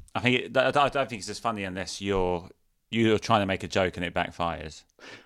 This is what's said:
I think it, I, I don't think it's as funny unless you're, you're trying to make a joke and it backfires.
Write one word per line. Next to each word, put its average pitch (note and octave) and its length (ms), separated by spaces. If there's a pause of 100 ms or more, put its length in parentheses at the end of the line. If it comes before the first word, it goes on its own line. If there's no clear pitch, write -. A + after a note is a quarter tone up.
(140)
I G2+ 60
think B2 220
it, - 160
I, C3 100
I C3+ 220
don't C3+ 200
think A#2 120
it's F#2 80
as G2+ 100
funny G#2+ 240
unless F#2 380
you're, F#2 480 (420)
you're A2 280
trying A2+ 220
to G2 40
make F#2+ 180
a F#2 40
joke F#2 300
and F2+ 80
it E2+ 80
backfires. D#2+ 680 (420)